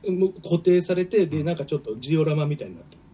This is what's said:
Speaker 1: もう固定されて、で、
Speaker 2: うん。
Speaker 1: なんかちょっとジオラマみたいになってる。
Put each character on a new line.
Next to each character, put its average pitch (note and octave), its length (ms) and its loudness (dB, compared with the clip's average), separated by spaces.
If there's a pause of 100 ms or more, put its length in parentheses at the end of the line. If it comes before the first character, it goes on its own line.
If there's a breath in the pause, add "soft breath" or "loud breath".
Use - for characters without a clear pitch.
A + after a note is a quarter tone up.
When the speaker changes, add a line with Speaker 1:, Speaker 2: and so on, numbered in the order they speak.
Speaker 1:
も F#3 180 2
う F#3+ 140 -2
固 E3+ 180 0
定 F3+ 220 4
さ F3+ 140 -2
れ F3+ 100 0
て、 F#3+ 220 2
で、 D3+ 140 -4
Speaker 2:
う - 20 -2
ん。 - 20 -2
Speaker 1:
な E3+ 80 0
ん - 40 -2
か C#3+ 80 -6
ち - 100 -4
ょ D3 40 -2
っ - 20 -8
と A2 160 -8
ジ C#3 200 0
オ D#3 60 4
ラ D3+ 120 2
マ D3+ 100 0
み D3 100 -2
た - 100 -10
い F#2 40 -14
に F2+ 60 -14
な E2 60 -18
っ - 40 -20
て - 100 -20
る。 - 60 -20 (120)